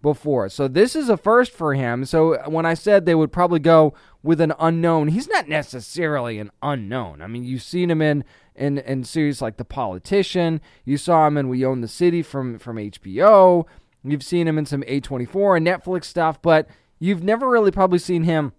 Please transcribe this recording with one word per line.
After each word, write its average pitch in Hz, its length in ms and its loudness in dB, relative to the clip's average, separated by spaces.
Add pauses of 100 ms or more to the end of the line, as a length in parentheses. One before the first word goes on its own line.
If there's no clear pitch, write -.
before. 143 460 -2
So 135 220 -4
this 196 260 2
is 294 140 -4
a 208 80 4
first 233 340 2
for 151 220 -2
him. 127 320 -2
So 160 320 2 (120)
when 160 160 -2
I 165 80 0
said 196 320 2
they 170 100 2
would 156 180 2
probably 175 260 2
go 156 340 6 (280)
with 156 180 0
an 156 200 2
unknown, 165 500 2
he's 208 180 -2
not 403 220 -2
necessarily 143 920 -6
an 104 120 -12 (100)
unknown. 110 600 -6
I 87 60 -14
mean, 120 160 -10
you've 127 200 -8
seen 175 280 -2
him 156 100 0
in, 147 220 0 (320)
in, 143 220 -4
in 131 260 -6
series 147 380 -4
like 113 160 -8
The 120 80 -10
Politician. 160 960 -4 (240)
You 139 120 -2
saw 160 300 2
him 147 80 0
in 135 140 -2
We 127 160 -2
Own 131 160 -2
the 113 80 -8
City 170 320 0
from, 127 380 -8
from 113 180 -12
H 104 240 -12
B 98 200 -6
O. 185 440 6 (400)
You've 139 180 -4
seen 170 240 -2
him 156 100 -2
in 151 80 -2
some 139 220 -6
A 139 140 -4
twenty-four 180 560 0
and 160 100 0
Netflix 180 380 -4
stuff, 160 360 -2
but 160 280 2 (280)
you've 175 260 -2
never 233 260 0
really 220 220 4
probably 185 280 2
seen 170 240 -2
him 156 360 0